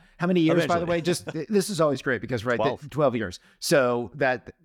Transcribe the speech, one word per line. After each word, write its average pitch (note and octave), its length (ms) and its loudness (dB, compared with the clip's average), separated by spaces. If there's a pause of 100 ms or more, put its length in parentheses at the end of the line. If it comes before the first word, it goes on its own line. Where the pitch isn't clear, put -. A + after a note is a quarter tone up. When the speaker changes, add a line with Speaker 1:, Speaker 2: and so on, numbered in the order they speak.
(180)
Speaker 1:
How F3 80 -2
many F3+ 140 2
years, E3 260 4
by F3 120 2
the F3 60 -2
Speaker 2:
Eventually. E3+ 60 -2
Speaker 1:
way? E3+ 120 0
Just, F3 240 -2
Speaker 2:
<laughs> D#3 260 -8
Speaker 1:
this G3 160 2
is E3+ 140 -2
always C#3+ 180 2
great A#2+ 220 -2
because, A2+ 240 -4
right, B2 100 0
the G#2+ 80 -2
Speaker 2:
Twelve. A#2+ 260 -4
Speaker 1:
twelve C3 260 2
years. G2 220 -6 (200)
So B2 560 2
that C3 380 -2 (120)